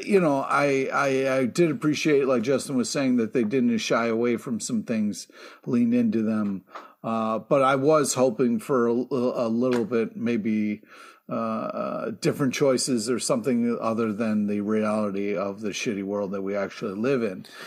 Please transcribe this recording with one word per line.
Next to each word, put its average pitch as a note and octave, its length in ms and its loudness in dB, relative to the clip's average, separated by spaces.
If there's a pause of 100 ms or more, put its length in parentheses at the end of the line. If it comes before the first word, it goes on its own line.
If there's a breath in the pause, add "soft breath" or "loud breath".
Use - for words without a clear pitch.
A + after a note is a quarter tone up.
you G3+ 180 4
know, C#3+ 260 2
I, C#3 460 2
I, C3+ 460 2
I C3 60 2
did E3 260 2
appreciate, C#3+ 560 2
like B2 160 2
Justin C3 340 0
was A#2 120 0
saying, C3 280 2
that A2+ 160 0
they B2+ 100 2
didn't A#2+ 360 2
shy A#2 280 0
away A#2 300 0
from A2+ 240 -6
some A2+ 220 -4
things, G#2+ 440 -4 (380 loud breath)
lean A#2+ 280 2
into A2+ 300 2
them. G#2+ 400 -2 (400 loud breath)
Uh, A2+ 360 -2
but C#3 220 2
I C3+ 140 4
was C#3+ 380 4
hoping B2 460 2
for A#2+ 280 2
a, A#2 40 2
a B2 580 0
little A#2+ 360 2
bit, A2+ 300 -2
maybe G#2+ 640 -2 (480 loud breath)
uh, - 60 -6
uh, - 760 -4 (100)
different C#3 320 0
choices B2 560 2
or A#2+ 100 0
something A#2+ 600 0
other A2+ 320 0
than G#2+ 360 0
the G#2 140 -2
reality G#2 760 0
of G2 260 -4
the G#2+ 80 -4
shitty G2 340 -4
world G2 280 -4
that G2 100 -4
we G2 140 -4
actually G2 440 -6
live B2+ 220 0
in. G2 240 -6 (200 loud breath)